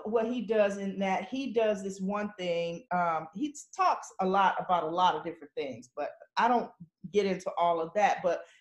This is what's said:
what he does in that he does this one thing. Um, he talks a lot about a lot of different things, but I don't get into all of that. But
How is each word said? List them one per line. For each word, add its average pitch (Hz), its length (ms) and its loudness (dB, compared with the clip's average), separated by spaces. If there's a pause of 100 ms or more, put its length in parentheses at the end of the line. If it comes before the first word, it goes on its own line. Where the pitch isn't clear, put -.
what 233 220 0
he 247 140 -4
does 202 360 2
in 196 220 -6
that 190 300 0
he 262 240 -6
does 214 300 2
this 190 160 -8
one 208 400 -4
thing. 170 520 -4
Um, 170 440 0
he 294 180 -4 (220)
talks 370 320 0 (140)
a 190 40 2
lot 190 340 4
about 175 240 0
a 156 40 -4
lot 175 280 4
of 156 100 -6
different 156 300 -10
things, 127 400 -8
but 143 140 -4 (280)
I 214 100 4
don't 233 220 2 (420)
get 202 140 2
into 180 320 -2
all 170 240 4
of 165 140 -4
that. 202 280 4
But 170 200 0 (180)